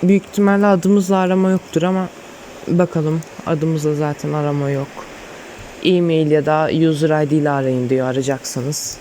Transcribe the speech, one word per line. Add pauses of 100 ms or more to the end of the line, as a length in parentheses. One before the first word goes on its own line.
Büyük
ihtimalle
adımızla
arama
yoktur
ama (580)
bakalım. (240)
Adımızla
zaten
arama
yok. (960)
E-mail
ya
da (200)
user
I
D
ile
arayın
diyor
arayacaksanız.